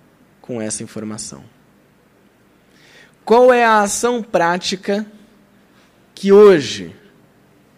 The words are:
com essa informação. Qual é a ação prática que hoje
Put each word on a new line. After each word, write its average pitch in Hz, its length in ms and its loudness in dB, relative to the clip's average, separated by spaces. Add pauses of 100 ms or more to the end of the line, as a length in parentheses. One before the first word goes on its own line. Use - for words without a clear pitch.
(400)
com 120 200 -12
essa 107 220 -10
informação. 107 600 -16 (1800)
Qual 247 280 4
é 240 120 0
a 220 180 2
ação 233 380 -4
prática 185 880 -6 (1040)
que 196 200 -2
hoje 151 600 4 (840)